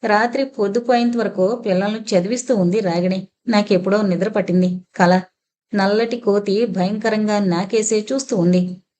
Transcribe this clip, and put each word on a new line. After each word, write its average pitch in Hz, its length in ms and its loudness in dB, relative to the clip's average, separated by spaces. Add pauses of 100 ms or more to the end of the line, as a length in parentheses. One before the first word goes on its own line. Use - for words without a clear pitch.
రాత్రి 233 420 0
పొద్దుపోయేంత 240 720 0
వరకు 202 380 0
పిల్లలను 208 420 -2
చదివిస్తూ 226 580 -2
ఉంది 185 240 2
రాగిణి. 185 480 -2 (200)
నాకెప్పుడో 208 540 2
నిద్ర 190 280 0
పట్టింది. 180 520 0 (140)
కల. 185 260 4 (540)
నల్లటి 214 420 0
కోతి 202 480 0
భయంకరంగా 214 760 -2
నాకేసే 208 760 0
చూస్తూ 269 240 -2
ఉంది. 180 440 2 (180)